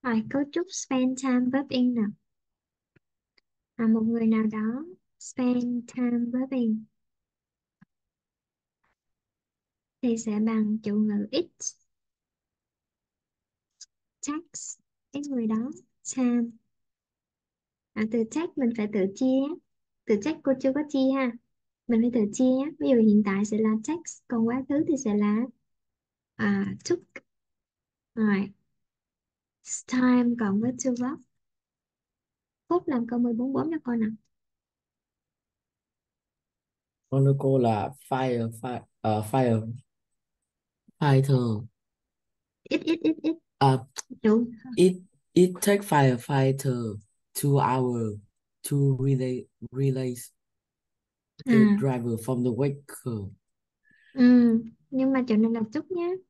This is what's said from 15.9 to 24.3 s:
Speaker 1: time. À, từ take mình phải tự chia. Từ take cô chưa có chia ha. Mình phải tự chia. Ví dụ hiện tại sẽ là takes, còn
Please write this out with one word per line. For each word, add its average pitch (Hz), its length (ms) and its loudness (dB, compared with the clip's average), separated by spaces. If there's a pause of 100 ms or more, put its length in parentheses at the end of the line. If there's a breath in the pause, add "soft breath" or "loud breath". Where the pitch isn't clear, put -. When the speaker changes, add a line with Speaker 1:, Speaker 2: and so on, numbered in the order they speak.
Speaker 1:
time. 240 260 2 (1500)
À, 214 200 -2
từ 233 120 0 (100)
take 339 220 -4
mình 254 200 0
phải 208 160 -2
tự 214 80 0 (140)
chia. 262 260 2 (640)
Từ 214 200 2
take 311 180 -4
cô 269 180 0
chưa 269 140 2
có 294 140 0
chia 262 260 2
ha. 262 180 -2 (540)
Mình 226 160 2
phải 240 120 2
tự 208 180 2
chia. 262 460 2
Ví 285 120 -2
dụ 254 60 6
hiện 214 280 6
tại 196 200 0
sẽ 214 140 -4
là 220 120 2 (180)
takes, 330 300 -8 (100)
còn 226 200 -2